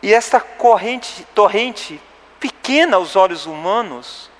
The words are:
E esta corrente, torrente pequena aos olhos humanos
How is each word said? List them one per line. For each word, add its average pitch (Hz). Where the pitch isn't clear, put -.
E 202
esta 233
corrente, 233
torrente 208
pequena 294
aos 185
olhos 185
humanos 160